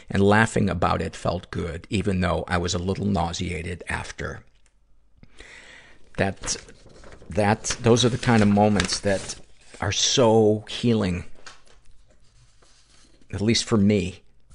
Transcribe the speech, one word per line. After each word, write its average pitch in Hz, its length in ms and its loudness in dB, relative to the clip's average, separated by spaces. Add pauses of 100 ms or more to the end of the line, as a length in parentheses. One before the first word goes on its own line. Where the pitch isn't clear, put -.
and 98 140 2
laughing 104 460 4
about 87 320 0
it 87 140 -8
felt - 360 -6
good, 85 380 -8
even 95 320 -2
though 85 260 -2
I 92 100 -2
was 87 160 -2
a 90 60 -4
little 95 260 -4
nauseated 85 840 -4
after." - 540 -10 (1700)
That, - 400 -4 (720)
that, 104 520 0
those 117 240 4
are 120 40 2
the 120 80 -2
kind 117 260 2
of 104 60 4
moments 101 500 2
that - 380 -4 (420)
are 101 140 -2
so 110 720 4
healing, 104 560 0 (2000)
at 95 80 -6
least 110 220 2
for 117 140 0
me, 98 440 2 (340)